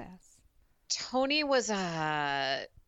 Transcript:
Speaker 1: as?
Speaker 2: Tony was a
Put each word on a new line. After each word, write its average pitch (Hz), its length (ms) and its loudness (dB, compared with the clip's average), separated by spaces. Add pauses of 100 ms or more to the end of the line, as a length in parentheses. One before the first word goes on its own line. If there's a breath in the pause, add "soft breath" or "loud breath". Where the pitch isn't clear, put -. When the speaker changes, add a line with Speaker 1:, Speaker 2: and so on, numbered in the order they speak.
Speaker 1:
as? - 360 -20 (520)
Speaker 2:
Tony 269 560 0
was 254 260 2
a 151 920 0 (240)